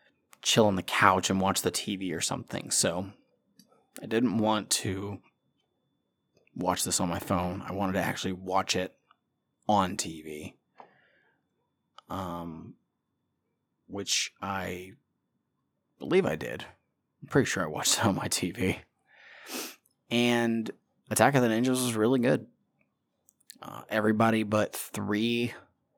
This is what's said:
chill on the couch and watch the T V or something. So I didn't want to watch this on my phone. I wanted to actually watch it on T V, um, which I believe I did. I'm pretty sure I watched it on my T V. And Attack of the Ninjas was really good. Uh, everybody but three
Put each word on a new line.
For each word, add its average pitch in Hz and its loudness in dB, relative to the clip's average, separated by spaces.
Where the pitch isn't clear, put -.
chill - 4
on 101 2
the - -2
couch 95 4
and 95 2
watch 95 2
the - -2
T 101 -4
V 95 -4
or 80 -4
something. - -6
So 95 0
I - -12
didn't 113 2
want 107 2
to 101 -4
watch 90 0
this 92 0
on 92 0
my 85 -2
phone. 90 -2
I 87 -8
wanted 98 -2
to 95 0
actually 98 -4
watch 92 -2
it 92 -4
on 98 2
T 80 -6
V, 78 -12
um, 85 -8
which - -4
I 95 -6
believe 175 2
I 80 -2
did. - -10
I'm - -18
pretty 135 4
sure 95 -2
I 80 -2
watched - 0
it - 2
on 98 4
my - -4
T - 0
V. - 0
And 117 2
Attack 120 6
of 131 6
the 120 4
Ninjas 113 2
was 127 0
really 113 4
good. 131 2
Uh, - -14
everybody 110 4
but 107 0
three 113 -2